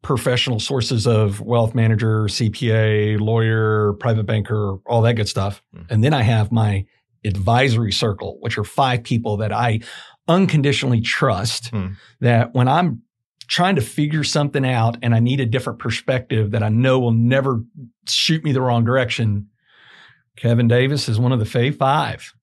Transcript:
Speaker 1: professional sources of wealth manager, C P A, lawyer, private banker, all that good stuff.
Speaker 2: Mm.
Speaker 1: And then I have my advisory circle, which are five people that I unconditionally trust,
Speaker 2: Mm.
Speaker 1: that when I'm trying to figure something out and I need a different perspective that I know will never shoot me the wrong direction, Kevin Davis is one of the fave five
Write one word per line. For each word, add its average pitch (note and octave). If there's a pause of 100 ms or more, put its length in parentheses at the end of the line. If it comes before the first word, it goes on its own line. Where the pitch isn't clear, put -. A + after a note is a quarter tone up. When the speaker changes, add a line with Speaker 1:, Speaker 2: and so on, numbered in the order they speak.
Speaker 1:
professional B2
sources A#2+
of G#2+
wealth A2+
manager, A2
C A2+
P A2+
A, G#2+
lawyer, G#2+
private A2+
banker, G#2
all A#2
that A#2
good G#2+
stuff. G2+ (140)
Speaker 2:
Mm. E2+
Speaker 1:
And G#2+
then D3+
I C3+
have G#2+
my G#2 (400)
advisory A2+
circle, -
which A#2
are G#2
five B2
people A#2
that G#2
I A2+ (480)
unconditionally C#3+
trust, A2+
Speaker 2:
Mm. F#2+ (240)
Speaker 1:
that A#2+
when B2+
I'm D3+ (460)
trying F#3
to C3
figure D3+
something C#3+
out A#2
and A#2
I A2+
need B2
a B2
different A#2+
perspective A2+
that A2
I G#2+
know C3
will A#2+
never B2 (440)
shoot -
me D3+
the B2+
wrong A#2+
direction, A#2 (880)
Kevin A#2+
Davis C3
is A2
one B2
of B2
the G#2
fave C3
five C#3+